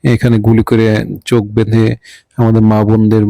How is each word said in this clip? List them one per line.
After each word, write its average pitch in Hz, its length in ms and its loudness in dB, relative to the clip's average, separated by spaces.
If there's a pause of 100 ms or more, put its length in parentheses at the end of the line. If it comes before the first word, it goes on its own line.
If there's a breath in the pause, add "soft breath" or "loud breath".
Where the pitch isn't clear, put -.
এখানে 120 340 0
গুলি 110 240 2
করে 110 420 0 (200)
চোখ 117 200 -2
বেঁধে 110 520 -2 (400 loud breath)
আমাদের 113 260 0
মা 107 220 2
বোনদের 110 460 2